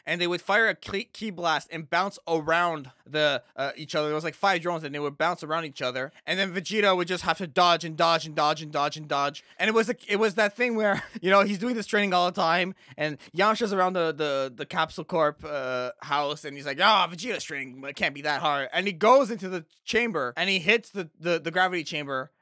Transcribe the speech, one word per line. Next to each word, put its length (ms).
and 140
they 80
would 140
fire 260
a 80
ki-, 380
ki 160
blast 420
and 180
bounce 380
around 640
the, 340
uh, 220
each 180
other. 120
There 80
was, 100
like, 100
five 260
drones, 220
and 100
they 60
would 180
bounce 260
around 200
each 180
other, 300
and 100
then 160
Vegeta 420
would 120
just 160
have 140
to 100
dodge 380
and 100
dodge 300
and 100
dodge 260
and 100
dodge 260
and 100
dodge. 360
And 120
it 40
was 160
a, 60
it 100
was 180
that 200
thing 200
where, 360
<laughs> 100
you 80
know, 120
he's 180
doing 160
this 120
training 260
all 160
the 100
time, 360
and 200
Yamcha's 360
around 220
the, 200
the, 420
the 100
Capsule 380
Corp, 420
uh, 460
house, 440
and 100
he's 100
like, 160
"Ah, 300
Vegeta's 320
training, 440
it 80
can't 200
be 80
that 180
hard." 320
And 140
he 60
goes 380
into 180
the 160
chamber, 520
and 140
he 100
hits 300
the, 200
the, 200
the 120
gravity 320
chamber, 480